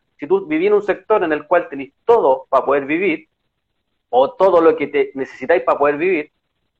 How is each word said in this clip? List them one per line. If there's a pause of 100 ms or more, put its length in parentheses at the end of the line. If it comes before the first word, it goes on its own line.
(180)
si
tú
vivís
en
un
sector
en
el
cual
tenéis (120)
todo
para
poder
vivir, (800)
o
todo
lo
que
te
necesitáis
para
poder
vivir, (480)